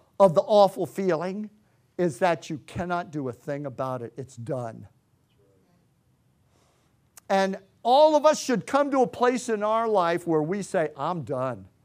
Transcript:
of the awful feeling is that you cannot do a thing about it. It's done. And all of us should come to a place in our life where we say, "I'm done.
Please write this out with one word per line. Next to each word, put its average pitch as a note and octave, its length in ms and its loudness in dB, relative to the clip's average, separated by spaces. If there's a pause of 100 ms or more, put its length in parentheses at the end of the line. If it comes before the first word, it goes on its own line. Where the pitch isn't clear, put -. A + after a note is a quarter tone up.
(180)
of G3 160 6
the F#3+ 80 4
awful G3 440 4
feeling F#3+ 640 -4 (480)
is F3 200 -2
that E3+ 320 0
you D3+ 160 -8
cannot F3 440 -6
do C#3+ 180 -6
a A#2+ 40 -6
thing C#3+ 340 -10
about B2+ 360 -6
it. A2+ 140 -12
It's C3 200 -14
done. A#2 500 -10 (2500)
And G3 300 0 (240)
all D4 340 6
of C#4+ 100 2
us D4+ 140 4
should A#3 260 -2
come C#4+ 240 0
to C4+ 120 2
a A3+ 40 4
place B3 420 0
in G#3+ 140 -4
our A3 260 0
life F3 380 0
where D#3+ 160 2
we F#3 200 -4
say, E3 340 -2
"I'm D#3 260 -6
done. B2+ 440 -6 (180)